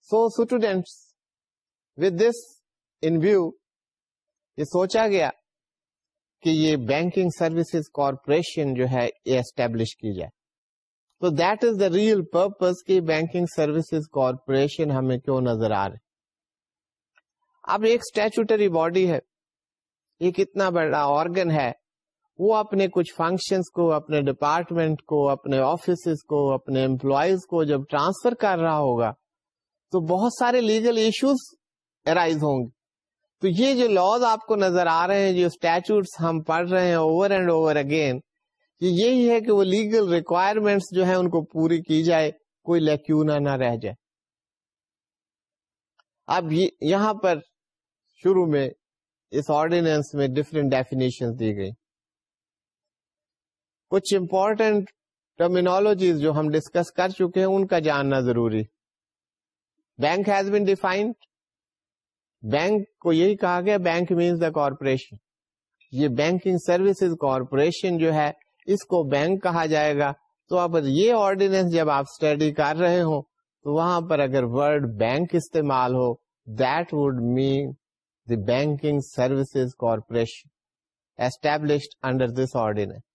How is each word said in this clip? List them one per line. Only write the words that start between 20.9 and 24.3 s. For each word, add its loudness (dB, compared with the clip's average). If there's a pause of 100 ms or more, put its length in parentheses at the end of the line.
آرگن -2
ہے، 0 (680)
وہ 2
اپنے 0
کچھ -2
فنکشنز -2
کو، 0
اپنے 0
ڈپارٹمنٹ -2